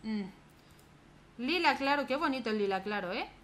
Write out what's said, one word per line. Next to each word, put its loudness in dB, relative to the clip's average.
Mm. -2
Lila 4
claro, 2
qué 0
bonito 0
el 0
lila 0
claro, -4
¿eh? -4